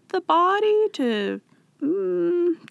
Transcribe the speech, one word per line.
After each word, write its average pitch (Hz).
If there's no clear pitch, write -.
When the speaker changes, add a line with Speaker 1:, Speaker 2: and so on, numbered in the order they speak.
Speaker 1:
the 370
body 415
to 208
Speaker 2:
Mm, 349